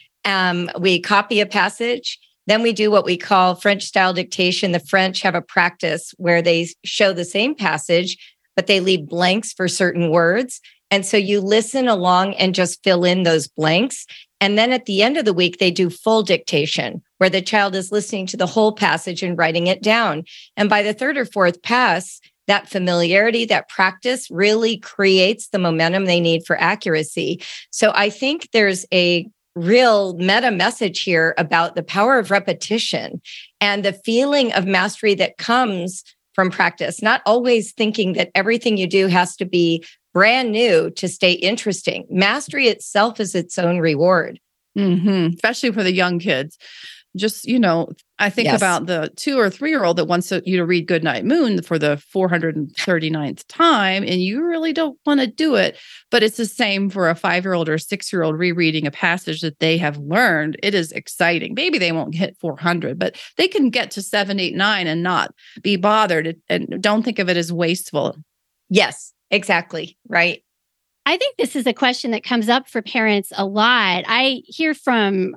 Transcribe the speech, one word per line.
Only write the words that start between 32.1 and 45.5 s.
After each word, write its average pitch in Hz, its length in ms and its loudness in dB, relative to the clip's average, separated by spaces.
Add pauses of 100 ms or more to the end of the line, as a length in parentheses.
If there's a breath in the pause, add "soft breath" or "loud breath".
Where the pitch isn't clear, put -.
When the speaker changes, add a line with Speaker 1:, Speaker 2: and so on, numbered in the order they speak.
Speaker 1:
of 196 140 -2
repetition 196 880 -2 (380 loud breath)
and 202 240 0
the 196 100 0
feeling 254 600 0
of 185 120 0
mastery 196 500 0
that 180 220 -2
comes 196 680 -2 (300 soft breath)
from 185 160 2
practice, 175 520 -2
not 226 240 2
always 240 480 2
thinking 214 400 0
that 180 200 -2
everything 220 440 0
you 185 100 -2
do 190 200 2
has 180 280 2
to - 80 -8
be 170 400 0 (300 loud breath)
brand 226 380 4
new 190 400 2
to 185 160 -6
stay 180 260 0
interesting. 190 760 -4
Mastery 240 580 0
itself 220 520 0
is 190 160 -4
its 175 240 -4
own 175 200 0
reward. 165 600 2 (380)
Speaker 2:
Mm-hmm. 180 580 2
Especially 240 360 -2